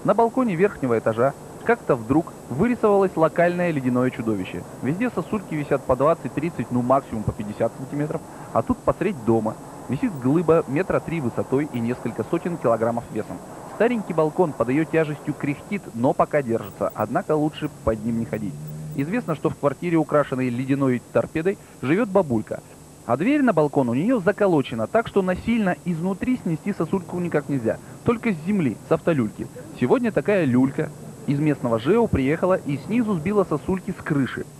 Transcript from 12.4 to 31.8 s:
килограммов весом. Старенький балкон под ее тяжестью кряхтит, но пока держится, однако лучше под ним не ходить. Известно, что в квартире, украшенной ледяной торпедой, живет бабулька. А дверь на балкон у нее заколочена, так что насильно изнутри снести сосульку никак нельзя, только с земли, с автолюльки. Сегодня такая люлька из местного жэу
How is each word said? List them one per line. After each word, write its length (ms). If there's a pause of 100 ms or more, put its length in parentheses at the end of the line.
килограммов 560
весом. 240 (380)
Старенький 380
балкон 380
под 160
ее 160
тяжестью 500
кряхтит, 480 (120)
но 180
пока 300
держится, 520
однако 440
лучше 320 (160)
под 180
ним 160
не 60
ходить. 280 (440)
Известно, 360
что 160
в 60
квартире, 400
украшенной 540
ледяной 520 (120)
торпедой, 440 (240)
живет 280
бабулька. 500 (460)
А 100
дверь 260
на 120
балкон 340
у 60
нее 260
заколочена, 680
так 200
что 140
насильно 640
изнутри 580
снести 300
сосульку 460
никак 280
нельзя, 300 (260)
только 300
с 120
земли, 300 (140)
с 20
автолюльки. 560 (320)
Сегодня 320
такая 320
люлька 460 (380)
из 120
местного 400
жэу 300